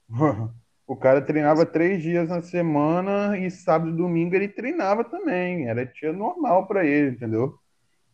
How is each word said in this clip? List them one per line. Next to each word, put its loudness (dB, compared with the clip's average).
<laughs> -2
o -8
cara 4
treinava 2
três 0
dias 0
na -4
semana 0
e -4
sábado 0
e -4
domingo 0
ele 0
treinava -2
também. -4
Era, -2
tinha -6
normal 0
pra 0
ele, 4
entendeu? -4